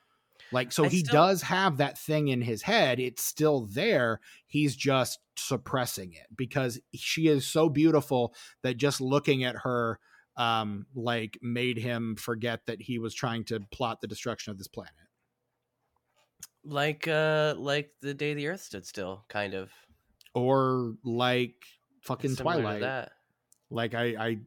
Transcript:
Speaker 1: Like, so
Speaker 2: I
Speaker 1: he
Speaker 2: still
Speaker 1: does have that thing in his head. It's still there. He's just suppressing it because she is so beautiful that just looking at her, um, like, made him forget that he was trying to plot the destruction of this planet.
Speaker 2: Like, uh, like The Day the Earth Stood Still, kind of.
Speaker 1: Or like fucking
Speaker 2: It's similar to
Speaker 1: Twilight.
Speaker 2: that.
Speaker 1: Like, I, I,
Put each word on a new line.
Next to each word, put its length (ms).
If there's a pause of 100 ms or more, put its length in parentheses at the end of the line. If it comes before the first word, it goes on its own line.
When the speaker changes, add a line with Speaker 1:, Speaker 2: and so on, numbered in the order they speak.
(520)
Speaker 1:
Like, 200
so 120
Speaker 2:
I 40
Speaker 1:
he 100
Speaker 2:
still 160
Speaker 1:
does 280
have 360
that 200
thing 300
in 140
his 200
head. 380
It's 240
still 420
there. 540 (260)
He's 300
just 420 (180)
suppressing 760
it 140 (100)
because 420 (160)
she 320
is 200
so 220
beautiful 640 (280)
that 140
just 240
looking 420
at 220
her, 340 (380)
um, 580
like, 480
made 360
him 360
forget 520
that 160
he 160
was 160
trying 300
to 160 (120)
plot 280
the 60
destruction 460
of 60
this 100
planet. 240 (1700)
Speaker 2:
Like, 460
uh, 500
like 320 (100)
The 140
Day 200
the 140
Earth 140
Stood 240
Still, 420
kind 260
of. 160 (640)
Speaker 1:
Or 600 (100)
like 500 (480)
fucking 300
Speaker 2:
It's 60
similar 180
to 60
Speaker 1:
Twilight. 200
Speaker 2:
that. 300 (580)
Speaker 1:
Like, 240
I, 240
I, 280